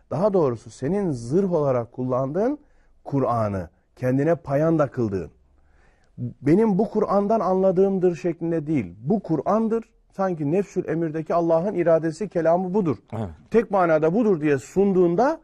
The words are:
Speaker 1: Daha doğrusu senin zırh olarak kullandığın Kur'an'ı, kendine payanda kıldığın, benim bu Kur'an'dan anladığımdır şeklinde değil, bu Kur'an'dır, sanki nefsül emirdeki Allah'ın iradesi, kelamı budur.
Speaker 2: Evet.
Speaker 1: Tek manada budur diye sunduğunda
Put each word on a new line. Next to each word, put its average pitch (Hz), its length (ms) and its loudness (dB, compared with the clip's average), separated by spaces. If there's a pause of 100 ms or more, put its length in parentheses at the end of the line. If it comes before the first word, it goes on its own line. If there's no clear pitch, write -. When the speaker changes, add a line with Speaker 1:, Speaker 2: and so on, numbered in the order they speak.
(100)
Speaker 1:
Daha 190 220 0
doğrusu 131 380 0
senin 185 400 -4
zırh 143 420 -2
olarak 135 400 0
kullandığın 135 640 -2 (460)
Kur'an'ı, 110 640 -2 (280)
kendine 135 380 0
payanda 151 520 0
kıldığın, 98 440 -4 (880)
benim 175 600 0
bu 196 120 -2
Kur'an'dan 202 500 0
anladığımdır 185 760 2
şeklinde 165 500 -4
değil, 113 320 -2
bu 175 220 -2
Kur'an'dır, 214 640 -2 (280)
sanki 160 400 -4
nefsül 190 360 -2
emirdeki 160 460 -4
Allah'ın 170 400 0
iradesi, 165 540 0
kelamı 180 460 0
budur. 170 220 0 (160)
Speaker 2:
Evet. 107 160 -6 (220)
Speaker 1:
Tek 220 200 2
manada 165 440 2
budur 208 260 2
diye 147 180 2
sunduğunda 190 840 2